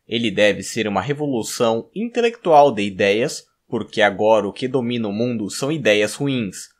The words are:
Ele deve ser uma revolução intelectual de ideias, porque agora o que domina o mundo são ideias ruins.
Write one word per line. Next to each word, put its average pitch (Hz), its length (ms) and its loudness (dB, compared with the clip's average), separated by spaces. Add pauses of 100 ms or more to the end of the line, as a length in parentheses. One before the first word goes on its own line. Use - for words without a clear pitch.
Ele 117 240 -2
deve 98 320 2
ser 107 240 -4
uma 98 140 -2
revolução 123 920 -2
intelectual 214 800 4
de 104 120 -2
ideias, 101 640 0 (240)
porque 107 320 -4
agora 104 460 2
o 95 60 -6
que 127 140 -6
domina 120 400 -2
o 98 60 -4
mundo 110 360 -2
são 139 220 -4
ideias 107 420 2
ruins. 127 560 -4 (100)